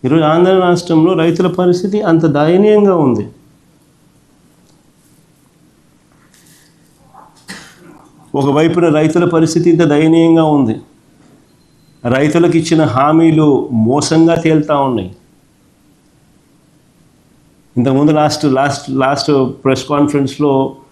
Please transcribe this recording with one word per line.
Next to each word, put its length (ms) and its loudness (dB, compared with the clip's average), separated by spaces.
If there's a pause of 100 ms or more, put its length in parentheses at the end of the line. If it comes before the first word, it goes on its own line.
ఈరోజు 260 2
ఆంధ్ర 220 2 (100)
రాష్ట్రంలో 480 0 (100)
రైతుల 260 0 (120)
పరిస్థితి 380 0 (120)
అంత 160 0 (120)
దయనీయంగా 580 2 (100)
ఉంది. 200 -2 (4000)
ఒకవైపున 580 0
రైతుల 280 -2 (100)
పరిస్థితి 380 0
ఇంత 100 2 (100)
దయనీయంగా 520 2 (120)
ఉంది, 180 -2 (1400)
రైతులకు 440 0
ఇచ్చిన 200 0 (140)
హామీలు 520 2 (400)
మోసంగా 560 2
తేలుతా 320 0 (140)
ఉన్నాయి. 220 -6 (2750)
ఇంతకుముందు 420 0
లాస్ట్, 260 -2 (140)
లాస్ట్, 260 -4 (200)
లాస్ట్ 260 -2 (320)
ప్రెస్ 300 -2
కాన్ఫరెన్స్లో 600 -2 (380)